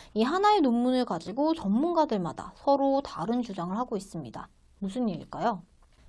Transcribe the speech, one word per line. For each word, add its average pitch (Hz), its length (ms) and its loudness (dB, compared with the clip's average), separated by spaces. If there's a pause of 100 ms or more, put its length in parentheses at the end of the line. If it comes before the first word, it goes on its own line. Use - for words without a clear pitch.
(140)
이 214 100 2
하나의 392 360 4
논문을 247 440 2
가지고 247 500 -2
전문가들마다 254 1000 0
서로 277 460 2
다른 233 400 -4
주장을 190 340 -6
하고 247 200 -4
있습니다. 156 520 -10 (320)
무슨 208 280 -2
일일까요? 170 540 -4 (460)